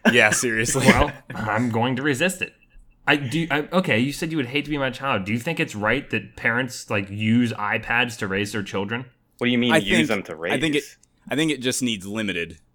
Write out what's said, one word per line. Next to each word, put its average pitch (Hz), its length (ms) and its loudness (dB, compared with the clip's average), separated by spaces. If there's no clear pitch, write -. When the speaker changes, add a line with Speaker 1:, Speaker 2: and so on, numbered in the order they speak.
Speaker 1:
Yeah, 113 200 6
seriously. 117 540 0
Speaker 2:
Well, 135 260 6
I'm 110 340 -2
going 117 280 0
to 127 40 -4
resist 151 400 0
it. - 120 -8
I 151 120 4
do. 143 340 -2
I, 147 220 0
okay, 160 260 2
you 139 140 0
said 160 180 -6
you 160 60 -2
would 131 100 0
hate 143 180 -2
to 147 60 -8
be 151 60 0
my 135 120 0
child. 127 360 -2
Do 104 80 -2
you 120 60 0
think 160 200 -2
it's 151 160 -2
right 110 360 0
that 107 260 -4
parents, 120 520 -2
like, 101 200 -2
use 110 440 2
iPads 117 640 -2
to 107 80 -2
raise 101 260 -2
their 107 100 -2
children? 104 420 -4
Speaker 3:
What 120 100 -2
do 123 40 4
you 123 60 2
mean 120 160 2
Speaker 1:
I - 40 6
Speaker 3:
use 101 200 2
Speaker 1:
think, - 120 2
Speaker 3:
them 98 140 0
to 85 120 -10
raise? 82 180 -4
Speaker 1:
I 139 60 -2
think 147 160 0
it, 143 80 0
I 123 60 -2
think 156 160 2
it 135 100 -4
just 127 220 -2
needs 107 240 -2
limited. 92 500 -4